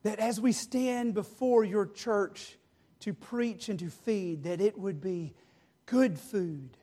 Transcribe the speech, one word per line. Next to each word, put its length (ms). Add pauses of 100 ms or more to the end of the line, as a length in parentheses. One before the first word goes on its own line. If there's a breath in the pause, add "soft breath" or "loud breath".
that 160
as 200
we 120
stand 600
before 520
your 200
church 720 (440 soft breath)
to 120
preach 540
and 120
to 100
feed, 540
that 180
it 180
would 220
be 320 (520 soft breath)
good 320
food 640